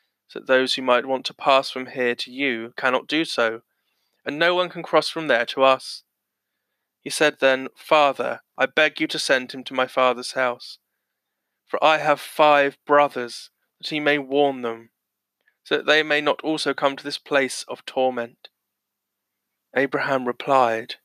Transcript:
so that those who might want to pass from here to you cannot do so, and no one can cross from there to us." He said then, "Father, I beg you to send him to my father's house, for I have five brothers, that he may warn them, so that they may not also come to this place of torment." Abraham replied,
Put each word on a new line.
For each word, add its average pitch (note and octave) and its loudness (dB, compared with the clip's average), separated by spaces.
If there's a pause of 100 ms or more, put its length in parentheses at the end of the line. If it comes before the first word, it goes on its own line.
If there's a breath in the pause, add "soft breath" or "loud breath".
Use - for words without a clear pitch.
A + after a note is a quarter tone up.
(280)
so - -14
that - -14
those C3 2
who C3+ -6
might B2+ 2
want C3 -4
to - -10
pass C3+ 0
from B2+ -10
here B2 -2
to B2 -10
you B2 -4
cannot B2+ 0
do D#3 -2
so, A2+ -2 (640)
and C#3+ -6
no E3+ 2
one F3+ -2
can E3+ -12
cross D#3 2
from D#3+ -4
there A#2 2
to - -2
us." C3 2 (960)
He C#3 -12
said D3+ 0
then, C3 2
"Father, B2+ 0 (140)
I C3 2
beg D#3 0
you D#3 0
to E3 -6
send B2+ 0
him C3 -12
to C#3 -12
my B2+ 0
father's B2 0
house, B2 -4 (880)
for - -4
I D#3 4
have D3 0
five C#3+ 4
brothers, C#3+ 0 (280)
that - -14
he D#3 -6
may D3 0
warn C#3 0
them, A#2 -10 (720)
so D3 -2
that C3+ -8
they D3+ 4
may D3+ -2
not D3 -2
also D3+ -2
come C#3 -2
to - -16
this C#3+ -8
place C3+ -2
of - -14
torment." B2+ -4 (1300)
Abraham C3+ -2
replied, B2 0